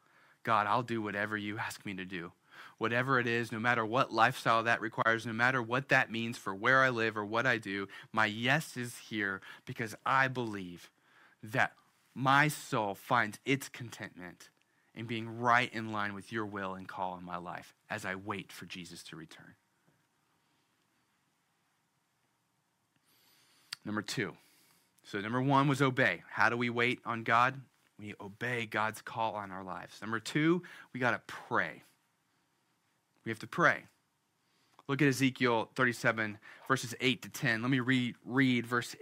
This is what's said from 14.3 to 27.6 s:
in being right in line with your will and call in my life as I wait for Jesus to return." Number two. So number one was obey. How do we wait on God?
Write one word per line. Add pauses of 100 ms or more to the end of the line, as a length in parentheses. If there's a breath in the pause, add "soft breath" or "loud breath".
in
being
right
in
line
with
your
will
and
call
in
my
life (160)
as
I
wait
for
Jesus
to
return." (4000 soft breath)
Number
two. (720 soft breath)
So
number
one
was
obey.
How
do
we
wait
on
God? (380)